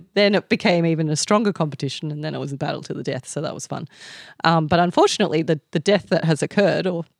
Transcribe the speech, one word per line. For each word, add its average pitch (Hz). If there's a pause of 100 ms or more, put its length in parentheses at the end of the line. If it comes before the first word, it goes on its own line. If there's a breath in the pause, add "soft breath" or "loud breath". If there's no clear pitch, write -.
(140)
then 202
it -
became 175
even 160
a 151
stronger 208
competition, 151
and 147
then 151
it -
was 139
a 135
battle 143
to -
the 143
death. 131
So -
that 156
was -
fun. 139 (560 loud breath)
Um, 160
but 170
unfortunately, 175
the, 156 (120)
the 175
death 196
that 175
has 160
occurred, 165
or 170 (160)